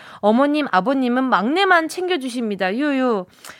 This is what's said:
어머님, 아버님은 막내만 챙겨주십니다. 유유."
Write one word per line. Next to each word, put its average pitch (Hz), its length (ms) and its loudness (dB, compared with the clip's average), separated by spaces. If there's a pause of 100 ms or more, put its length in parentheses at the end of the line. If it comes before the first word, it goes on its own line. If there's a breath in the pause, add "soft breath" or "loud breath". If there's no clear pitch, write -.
(180 loud breath)
어머님, 277 540 2
아버님은 262 520 0
막내만 320 640 2
챙겨주십니다. 240 840 -4
유유." 254 520 0 (340 loud breath)